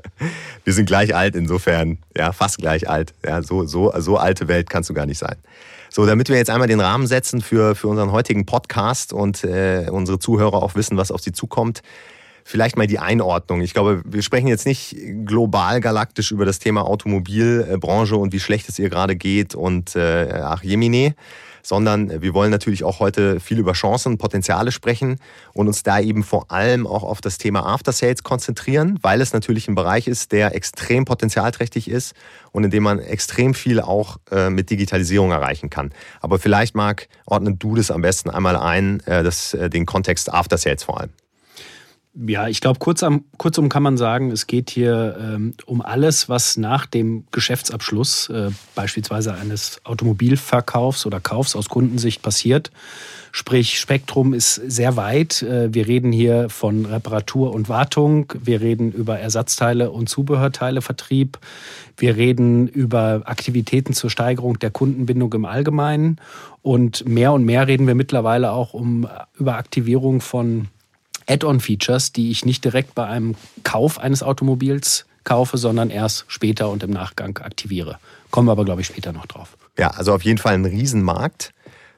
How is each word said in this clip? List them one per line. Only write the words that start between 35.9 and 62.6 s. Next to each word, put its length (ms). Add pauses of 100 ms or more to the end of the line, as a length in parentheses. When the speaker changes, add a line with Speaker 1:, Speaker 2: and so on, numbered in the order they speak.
Speaker 1:
Aber 200
vielleicht, 340
Marc, 340 (200)
ordne 260
du 220
das 160
am 100
besten 300
einmal 240
ein, 460
äh, 200
das, 320
äh, 160
den 160
Kontext 480
After 240
Sales 260
vor 160
allem. 120 (1000)
Speaker 2:
Ja, 360
ich 100
glaub, 200
kurz 240
am, 200 (140)
kurzum 320
kann 140
man 120
sagen, 360
es 140
geht 240
hier, 480
ähm, 360 (120)
um 160
alles, 460
was 300
nach 280
dem 460
Geschäftsabschluss, 960
äh, 220 (260)
beispielsweise 580
eines 520
Automobilverkaufs 1200
oder 160
Kaufs 340
aus 140
Kundensicht 520
passiert. 480 (600)
Sprich, 480
Spektrum 540
ist 220
sehr 420
weit. 440
Äh, 320
wir 140
reden 240
hier 380
von 360
Reparatur 680
und 160
Wartung. 640 (100)
Wir 160
reden 320
über 260
Ersatzteile 720
und 200
Zubehörteilevertrieb. 1300 (560)
Wir 220
reden 500